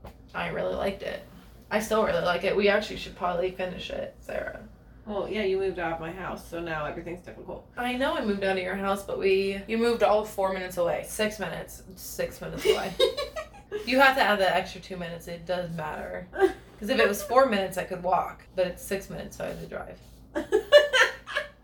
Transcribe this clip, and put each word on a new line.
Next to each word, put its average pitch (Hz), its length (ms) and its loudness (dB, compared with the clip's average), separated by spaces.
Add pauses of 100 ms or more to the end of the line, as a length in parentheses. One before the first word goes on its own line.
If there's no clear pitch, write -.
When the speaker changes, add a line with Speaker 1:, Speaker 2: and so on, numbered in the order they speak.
(340)
Speaker 1:
I 175 160 -4
really 175 260 -4
liked - 280 -4
it. - 180 -8 (480)
I 208 100 2
still 214 260 2
really 170 180 2
like 175 220 2
it. 170 100 2
We 202 140 6
actually 202 280 2
should - 200 -10
probably 175 340 -2
finish 180 380 -6
it, - 320 -6
Sarah. - 400 -8 (440)
Speaker 2:
Well, 202 240 -4
yeah, 208 140 -2
you 190 140 2
moved 190 220 -2
out 165 120 -2
of 165 80 -4
my 165 140 -8
house, 185 360 -10
so 170 120 -8
now 156 240 -4
everything's 170 400 -8
difficult. - 400 -14 (100)
Speaker 1:
I 247 220 -2
know 294 180 0
I 277 80 -2
moved 202 220 0
out 190 100 2
of 185 80 -2
your 190 120 -4
house, 196 280 -2
but - 160 -6
we 196 480 2
Speaker 3:
You 226 100 -2
moved 233 240 4
all 208 200 6
of 208 80 -8
four 190 240 0
minutes 185 240 -6
away. 175 280 0
Speaker 1:
Six 208 340 -2
minutes. - 440 -8 (140)
Six - 420 -6
minutes 165 260 -6
away. - 320 4
Speaker 3:
<laughs> - 880 -2
Speaker 1:
You 254 140 4
have 269 160 8
to 262 60 2
add 202 180 4
that 180 160 4
extra 185 240 -2
two 185 160 -10
minutes. 170 320 -8
It 170 180 -10
doesn't 175 300 -4
matter. 170 500 -6 (540)
'Cause 208 100 -8
if 233 100 2
it 220 80 6
was 202 140 0
four 262 260 6
minutes, 190 300 0
I 170 60 -4
could 180 180 -6
walk. - 440 0 (100)
But 180 120 2
it's - 140 -8
six - 280 -6
minutes, - 260 -12
so - 80 -8
I 170 60 -6
have 170 100 -10
to 165 60 -10
drive. - 340 -12 (360)
Speaker 2:
<laughs> 302 120 -4 (1160)